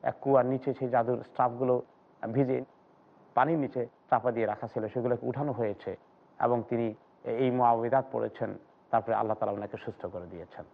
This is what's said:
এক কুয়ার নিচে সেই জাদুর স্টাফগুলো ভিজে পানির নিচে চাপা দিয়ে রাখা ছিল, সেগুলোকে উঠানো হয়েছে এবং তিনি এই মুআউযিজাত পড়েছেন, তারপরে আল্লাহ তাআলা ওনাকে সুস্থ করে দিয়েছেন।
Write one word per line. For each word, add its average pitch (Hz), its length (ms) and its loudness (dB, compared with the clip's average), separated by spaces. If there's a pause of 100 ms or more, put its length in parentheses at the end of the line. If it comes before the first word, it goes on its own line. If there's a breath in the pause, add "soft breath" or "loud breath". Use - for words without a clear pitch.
(100)
এক - 120 -12
কুয়ার 135 300 4
নিচে 131 260 -2
সেই 131 160 -2
জাদুর 120 240 2 (100)
স্টাফগুলো 127 460 0 (600)
ভিজে 131 240 2 (760)
পানির 151 280 4
নিচে 123 180 -4 (280)
চাপা 120 260 2
দিয়ে 113 160 2
রাখা 110 200 -6
ছিল, 113 100 -2 (100)
সেগুলোকে 120 380 0
উঠানো 135 300 -2
হয়েছে 104 300 -4 (540)
এবং 120 140 4 (120)
তিনি 117 160 0 (560)
এই 127 160 4
মুআউযিজাত 120 560 4
পড়েছেন, 113 360 -4 (420)
তারপরে 113 280 2
আল্লাহ 110 180 0
তাআলা 101 200 -2
ওনাকে 104 260 -8
সুস্থ - 180 -10 (120)
করে 87 180 -8
দিয়েছেন। 87 420 -14